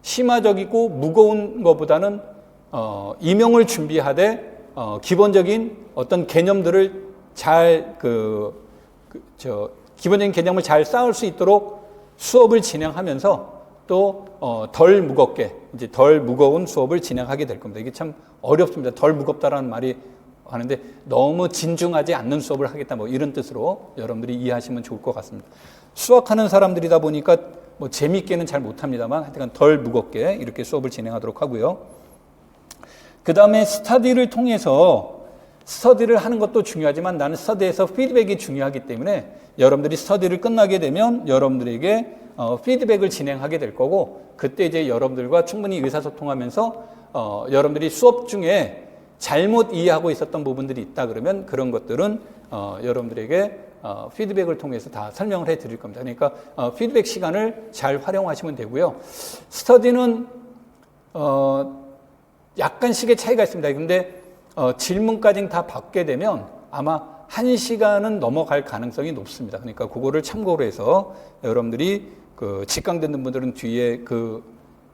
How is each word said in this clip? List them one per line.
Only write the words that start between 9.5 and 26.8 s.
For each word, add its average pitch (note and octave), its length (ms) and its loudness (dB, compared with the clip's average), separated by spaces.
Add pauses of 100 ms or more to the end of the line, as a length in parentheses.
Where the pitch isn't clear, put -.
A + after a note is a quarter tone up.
기본적인 G3+ 360 2
개념을 F3 300 0
잘 D3+ 220 4
쌓을 A#3+ 280 2
수 A3+ 140 -2
있도록 G3 640 2 (280)
수업을 A#3 460 6
진행하면서 D#3+ 960 -2 (260)
또, F#3+ 400 0 (140)
어, A#2 320 -6
덜 F#3 300 8
무겁게, C3+ 520 2 (200)
이제 A#2+ 160 -10
덜 D3 300 6
무거운 C#3 460 2
수업을 D#3 360 -2
진행하게 C3+ 420 -6
될 G#2 160 -10
겁니다. G#2 200 -14
이게 B2 120 -10
참 D#3 220 -12 (260)
어렵습니다. C#3 540 0
덜 D3+ 180 2
무겁다라는 C#3 560 -2
말이 A#2+ 280 -6 (500)
하는데 B2 340 -6 (240)
너무 E3+ 440 2
진중하지 E3 680 -2
않는 C3 260 -4
수업을 C#3 280 -4
하겠다, C3+ 280 -8
뭐 G#2+ 100 -8
이런 C3+ 260 -4
뜻으로 C3+ 640 -6
여러분들이 A#2 380 -8
이해하시면 B2 460 -6
좋을 A2+ 200 -14
것 B2+ 120 -4
같습니다. G#2 340 -14 (460)
수학하는 A3 540 2
사람들이다 E3+ 520 4